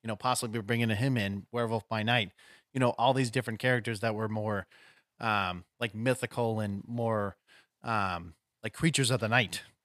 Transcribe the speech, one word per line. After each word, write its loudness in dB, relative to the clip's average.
you -8
know, -4
possibly -2
bringing 2
him 2
in, -2
Werewolf -2
by -2
Night, 2
you 0
know, 6
all 4
these 2
different -4
characters 0
that 0
were -2
more, -2
um, 0
like, -4
mythical 0
and -4
more, -2
um, -2
like, -8
creatures 2
of 0
the 0
night 2